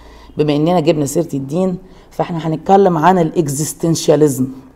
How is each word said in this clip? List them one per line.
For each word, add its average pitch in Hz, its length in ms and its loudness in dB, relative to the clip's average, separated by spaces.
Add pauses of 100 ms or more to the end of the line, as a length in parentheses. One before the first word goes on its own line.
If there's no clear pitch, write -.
(380)
بما 151 180 0
اننا 165 240 0
جبنا 151 260 0
سيره 160 280 -4
الدين، 165 440 -4 (340)
فاحنا 165 360 -6
هنتكلم 180 500 2
عن 180 220 4
الاكزيستنشاليزم، 151 1300 0 (280)